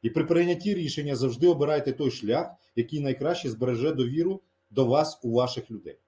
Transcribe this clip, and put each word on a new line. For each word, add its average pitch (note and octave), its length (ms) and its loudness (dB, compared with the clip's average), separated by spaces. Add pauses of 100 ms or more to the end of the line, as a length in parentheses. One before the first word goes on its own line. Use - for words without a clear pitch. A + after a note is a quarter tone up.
І E3+ 80 0
при D#3 140 0
прийнятті F3 500 2
рішення D3 420 -2
завжди B2+ 320 2
обирайте D3 460 2
той C#3 180 0
шлях, B2+ 440 -2 (200)
який B2 240 -2
найкраще C#3 500 -2
збереже B2 420 -2
довіру D3+ 500 -2 (300)
до B2+ 140 2
вас D3 380 2
у A#2+ 80 -2
ваших B2 400 0
людей. F#2+ 260 -14 (100)